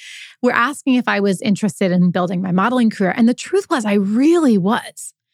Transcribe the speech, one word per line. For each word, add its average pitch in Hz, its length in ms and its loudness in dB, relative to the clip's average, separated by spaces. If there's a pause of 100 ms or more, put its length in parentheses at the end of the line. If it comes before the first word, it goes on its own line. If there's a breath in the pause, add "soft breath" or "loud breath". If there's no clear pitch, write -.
(420 loud breath)
were 247 100 2
asking 247 420 0
if 247 140 0
I 202 120 0
was 196 220 0
interested 196 500 -2
in 180 180 2
building 180 320 -2
my 185 100 -4
modeling 226 380 2
career. 190 260 -2
And 226 120 4
the 247 60 2
truth - 360 -4
was, 262 140 -2
I 202 100 0
really 240 640 2
was. - 560 -4 (200)